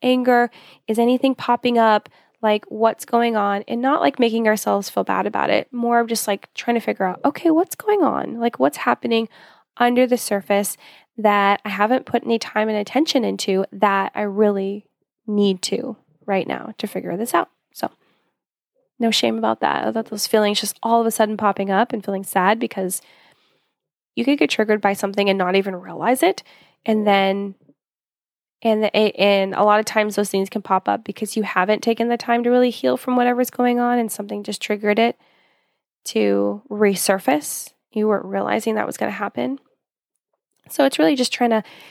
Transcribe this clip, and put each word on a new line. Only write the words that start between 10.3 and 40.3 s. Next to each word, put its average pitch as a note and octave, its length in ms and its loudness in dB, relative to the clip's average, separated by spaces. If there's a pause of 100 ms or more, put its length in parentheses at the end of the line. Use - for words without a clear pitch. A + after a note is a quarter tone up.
that G3+ 460 2
I G#3+ 40 -8
haven't G#3 380 0
put - 180 -2
any A3+ 140 0
time A3 300 -2
and G#3+ 100 -2
attention B3+ 460 0
into G3 480 -2
that G3 420 0
I G#3 80 -4
really G3+ 640 0 (400)
need G3+ 360 2
to G3+ 340 -6 (300)
right G3 200 -2
now C2 320 -6
to - 80 -6
figure F3 320 -8
this A#3 160 -4
out?" E4+ 160 -2 (240)
So - 160 -6 (1080)
no A#3 120 2
shame A3+ 280 0
about A3 220 -2
that, - 260 -2
about A3+ 200 -4
those G#3+ 200 -6
feelings G#3 340 2
just - 220 -6
all A#3 180 2
of A3+ 60 0
a A3+ 40 0
sudden G#3+ 260 0
popping G3 340 -2
up G3+ 220 2
and G#3+ 120 -6
feeling G3 200 -6
sad, G3 340 2
because F#3+ 420 -6 (1160)
you A#3 80 -2
could C#4+ 140 2
get D4 120 2
triggered G#3+ 300 0
by G3+ 120 2
something G3+ 360 -2
and G3 100 2
not F#3 160 0
even G3 220 0
realize F3+ 460 -2
it. F4+ 200 0 (420)
And G#3+ 220 0
then, G3 480 2 (1080)
and A3 200 2
the, - 140 0
and G3 580 2
a - 80 2
lot G#3 160 6
of G#3+ 80 -2
times G#3 300 0
those G3+ 140 0
things G3 180 -2
can G#3 140 -6
pop F#3+ 260 0
up G3+ 160 -2
because - 320 -10
you G#3+ 80 -2
haven't G3+ 380 0
taken A#3 260 0
the A#3+ 80 0
time A#3+ 260 0
to A#3+ 80 0
really B3 200 4
heal B3+ 260 0
from B3+ 180 -4
whatever's B3 360 2
going B3 280 0
on, A#3+ 200 0
and A3+ 120 -2
something G#3 320 -10
just G3+ 180 -10
triggered G#3 380 -2
it A#3 180 2 (920)
to G3+ 640 -2
resurface. G#3 1040 0 (200)
You G#3+ 160 0
weren't G#3 160 0
realizing G#3 500 -2
that G#3+ 120 -2
was - 100 -8
gonna G#3+ 160 -4
happen. A#3+ 480 -6 (1080)